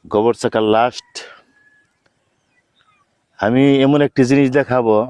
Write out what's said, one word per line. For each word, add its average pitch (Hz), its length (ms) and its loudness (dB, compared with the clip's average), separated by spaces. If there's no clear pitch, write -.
গোবরচাকার 113 580 -2
লাস্ট। 110 480 -2
আমি 120 240 0
এমন 139 200 2
একটি 143 240 -2
জিনিস 139 260 2
দেখাবো 127 440 0